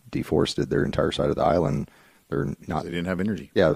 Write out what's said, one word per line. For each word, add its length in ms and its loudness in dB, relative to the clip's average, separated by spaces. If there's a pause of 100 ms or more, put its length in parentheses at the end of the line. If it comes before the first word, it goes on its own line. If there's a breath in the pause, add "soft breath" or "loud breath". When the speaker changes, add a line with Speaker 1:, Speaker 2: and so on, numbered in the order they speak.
(100)
Speaker 1:
deforested 600 0
their 140 2
entire 260 0
side 200 0
of 60 -2
the 80 0
island. 460 0 (380 soft breath)
They're 260 -4 (140)
not 160 -4
Speaker 2:
They 60 -10
didn't 180 -4
have 120 -2
energy. 340 -4
Speaker 1:
Yeah, 220 6